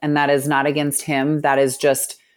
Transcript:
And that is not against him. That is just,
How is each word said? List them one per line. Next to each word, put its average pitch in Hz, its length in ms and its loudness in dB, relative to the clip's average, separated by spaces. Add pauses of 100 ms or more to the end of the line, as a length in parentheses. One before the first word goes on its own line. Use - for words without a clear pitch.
And 147 140 0
that 143 140 2
is 143 180 2
not 139 180 0
against 147 360 -2
him. 147 400 -2
That 139 160 2
is 135 180 2
just, - 420 -2 (200)